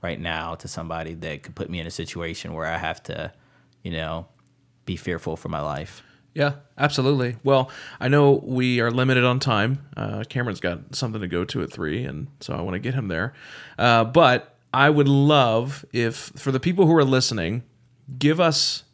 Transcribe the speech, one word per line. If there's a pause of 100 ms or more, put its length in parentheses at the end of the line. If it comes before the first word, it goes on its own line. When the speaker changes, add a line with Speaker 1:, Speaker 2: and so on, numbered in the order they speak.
Speaker 1:
right
now
to
somebody
that
could
put
me
in
a
situation
where
I
have
to, (520)
you
know, (600)
be
fearful
for
my
life? (320)
Speaker 2:
Yeah, (240)
absolutely.
Well, (300)
I
know
we
are
limited
on
time. (160)
Uh,
Cameron's
got
something
to
go
to
at
three,
and (120)
so
I
wanna
get
him
there. (440)
Uh,
but (160)
I
would
love
if,
for
the
people
who
are
listening, (560)
give
us